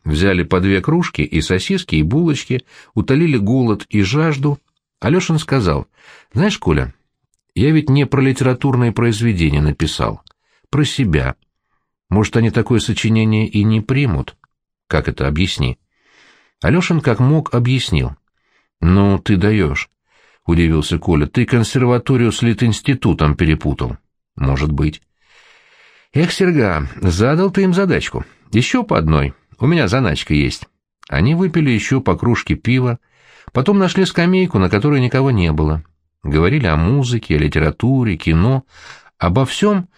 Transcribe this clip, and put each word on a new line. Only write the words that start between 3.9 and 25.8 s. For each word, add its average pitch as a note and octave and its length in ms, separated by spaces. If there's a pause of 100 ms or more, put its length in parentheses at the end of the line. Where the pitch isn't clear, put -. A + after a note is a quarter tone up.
и G#2 100
жажду, C#3+ 580 (420)
Алешин D#3+ 380
сказал: F#2+ 480 (460)
"Знаешь, F#3 240
Коля, C2+ 380 (600)
я B2+ 180
ведь D3+ 180
не C#3 160
про C3+ 160
литературные B2+ 680
произведения G#2 680
написал, - 640 (480)
про D3 160
себя. D2 480 (760)
Может, G#2 300
они A2+ 120
такое A2+ 300
сочинение A2 680
и G#2 160
не A2 200
примут?" B2+ 540 (500)
"Как D2+ 200
это? - 220
Объясни". D2 500 (840)
Алешин E3 400
как A#2+ 180
мог D3+ 340
объяснил. A#2+ 640 (640)
Ну, G2 380
ты G2+ 180
даешь, F#2 520 (580)
удивился E2 520
Коля. D2+ 280
"Ты A#2+ 200
консерваторию A#2+ 840
с - 100
литинститутом A2 920
перепутал". D2+ 600 (400)
"Может C#2 360
быть". D2+ 300 (1080)